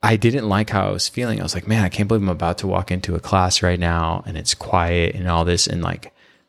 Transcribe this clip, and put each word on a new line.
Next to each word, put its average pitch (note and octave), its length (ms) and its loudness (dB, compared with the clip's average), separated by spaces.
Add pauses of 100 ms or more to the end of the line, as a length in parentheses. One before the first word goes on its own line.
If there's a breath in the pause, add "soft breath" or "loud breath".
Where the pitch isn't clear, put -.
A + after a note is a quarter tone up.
I A2 140 4
didn't A#2 300 2
like G#2 220 2
how G2+ 180 0
I G2 40 -2
was F#2+ 180 -2
feeling. A#2 300 -4
I F#2 40 -6
was F2+ 120 -4
like, F2 120 -8
"Man, G#2+ 160 2
I F#2 60 2
can't G#2 180 -2
believe A2 140 2
I'm G2 80 0
about E2+ 300 -2
to G2+ 80 -4
walk F#2 240 -2
into F2+ 240 -2
a E2+ 40 0
class F#2 440 2
right F2+ 160 2
now E2+ 480 0
and F2 100 -8
it's - 160 -2
quiet E2+ 640 0
and F2+ 120 -4
all E2+ 180 2
this, F2 200 2
and, F2 160 -2
like, E2+ 320 -6 (360 soft breath)